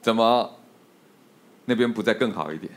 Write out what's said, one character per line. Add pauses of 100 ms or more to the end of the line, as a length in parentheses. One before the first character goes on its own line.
怎
么 (1040)
那
边
不
再
更
好
一
点？